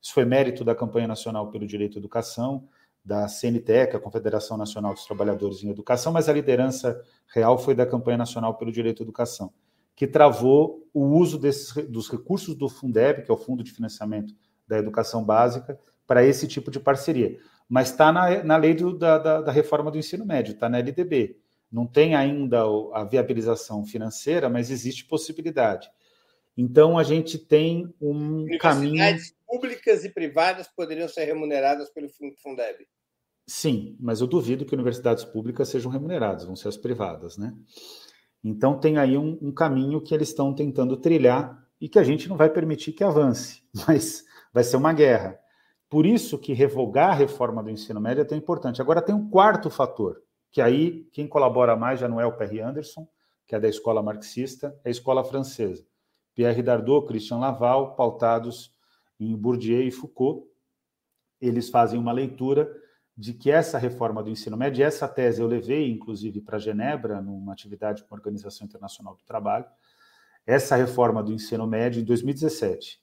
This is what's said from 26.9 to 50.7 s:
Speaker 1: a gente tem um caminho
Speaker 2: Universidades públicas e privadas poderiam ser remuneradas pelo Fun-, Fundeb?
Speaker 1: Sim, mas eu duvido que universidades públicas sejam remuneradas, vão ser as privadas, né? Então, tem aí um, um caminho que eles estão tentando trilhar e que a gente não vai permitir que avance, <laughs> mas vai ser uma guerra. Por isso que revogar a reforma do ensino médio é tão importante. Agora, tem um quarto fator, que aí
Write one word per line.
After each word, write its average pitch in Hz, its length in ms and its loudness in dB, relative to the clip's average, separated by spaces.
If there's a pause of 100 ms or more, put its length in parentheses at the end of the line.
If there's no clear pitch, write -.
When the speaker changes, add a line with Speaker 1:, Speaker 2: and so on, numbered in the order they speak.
Speaker 1:
a 156 60 6
gente 156 340 0
tem 170 640 2
um 151 440 -4 (140)
caminho 143 320 4
Speaker 2:
Universidades 170 440 0 (120)
públicas 240 580 0
e 196 60 -10
privadas 170 580 -2
poderiam 160 400 -8
ser 160 160 -6
remuneradas 147 640 -2
pelo 143 220 -14
Fun-, 139 320 -16
Fundeb? 123 440 -10 (600)
Speaker 1:
Sim, - 520 -6
mas 117 220 -4
eu 127 60 0
duvido 131 400 -2
que - 80 -4
universidades 120 500 -2
públicas 120 460 -6
sejam 123 200 -4
remuneradas, 131 540 -4
vão 92 100 -12
ser 98 140 -10
as 101 80 -10
privadas, 90 640 -8
né? 107 160 -10 (880)
Então, 110 340 0
tem 156 200 2
aí 135 180 4
um, 156 240 -2
um 143 100 -8
caminho 139 520 0
que 151 120 -4
eles 151 140 0
estão 139 260 -2
tentando 131 440 -2
trilhar 139 680 2 (140)
e 156 80 -10
que 208 100 6
a 196 40 8
gente 151 260 2
não 190 80 -6
vai 156 140 6
permitir 156 420 -2
que - 100 -2
avance, 147 600 2 (100)
<laughs> - 160 -6
mas - 360 2 (280)
vai 123 100 4
ser 123 140 2
uma 147 160 4
guerra. 123 460 4 (500)
Por 151 160 4
isso 196 340 2
que - 140 -6
revogar 131 580 4
a 185 40 2
reforma 127 480 0
do 107 80 -10
ensino 107 300 -10
médio 120 200 -2
é 147 60 2
tão 147 100 -6
importante. 151 460 -4
Agora, 160 180 2
tem 185 140 -2
um 208 160 -2
quarto 196 400 4
fator, - 520 -4 (280)
que - 100 -2
aí 151 520 2